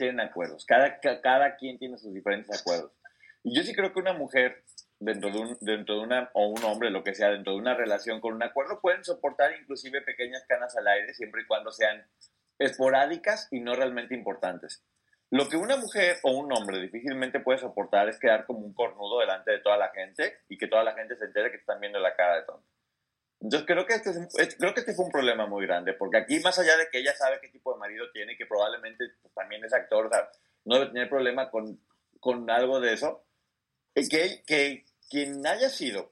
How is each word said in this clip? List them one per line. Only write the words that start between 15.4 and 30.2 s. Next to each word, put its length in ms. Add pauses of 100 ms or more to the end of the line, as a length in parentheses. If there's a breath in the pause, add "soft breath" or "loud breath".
que 100
una 200
mujer 460
o 80
un 200
hombre 300
difícilmente 580
puede 200
soportar 500
es 100
quedar 260
como 140
un 140
cornudo 460
delante 320
de 80
toda 180
la 120
gente 500 (100)
y 80
que 100
toda 160
la 120
gente 200
se 100
entere 260
que 60
te 40
están 180
viendo 200
la 160
cara 220
de 80
tonto. 220 (720)
Entonces 280
creo 180
que 80
este 160
es 80
un, 100 (100)
es, 200
creo 160
que 80
este 140
fue 100
un 60
problema 340
muy 200
grande, 280
porque 240
aquí 240
más 180
allá 160
de 160
que 80
ella 160
sabe 260
qué 60
tipo 260
de 60
marido 320
tiene, 240
que 120
probablemente, 580 (160)
pues, 120
también 300
es 80
actor, 360
o 20
sea, 180 (380 soft breath)